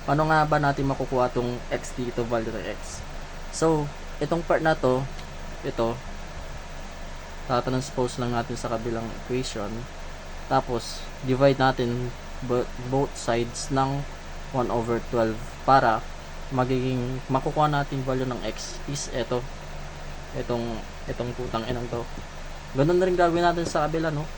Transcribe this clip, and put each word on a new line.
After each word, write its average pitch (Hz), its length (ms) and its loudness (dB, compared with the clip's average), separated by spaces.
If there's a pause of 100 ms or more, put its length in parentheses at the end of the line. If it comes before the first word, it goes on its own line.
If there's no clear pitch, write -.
Paano 151 240 2
nga 156 160 6
ba 147 160 4
natin 139 320 2
makukuha 127 400 2
tong 123 240 0 (160)
X 123 240 -4
dito, 120 320 -2
value 113 240 0
ng 98 160 -4
X? - 320 -8 (560)
So, 156 320 4 (320)
itong 165 240 0
part 156 160 4
na 160 160 6
to, 131 320 2 (560)
ito, 117 320 0 (1500)
tatranspose 127 720 0
lang 120 160 0
natin 120 240 -2
sa - 80 -4
kabilang 113 400 -2 (160)
equation. 120 480 -2 (760)
Tapos, 127 560 0 (240)
divide 131 320 6
natin 123 560 2 (320)
bo-, 120 240 2 (240)
both 135 240 4
sides 117 560 0
ng 135 320 2 (480)
one 120 160 2
over 117 400 2
twelve 110 240 4 (320)
para 127 400 6 (480)
magiging, 127 640 2 (160)
makukuha 151 320 4
natin 143 400 0
value 131 240 0
ng 120 160 -2
X - 400 -6
is 143 240 -4
ito. 123 320 0 (960)
Itong, 117 400 -2 (320)
itong 123 240 -4
putang 117 320 -2
inang 120 240 -2
to. 117 160 -4 (720)
Ganun 180 240 6
rin 185 160 4
gagawin 170 240 6
natin 170 240 4
sa 156 240 2
kabila, 160 240 0
no? 147 240 -2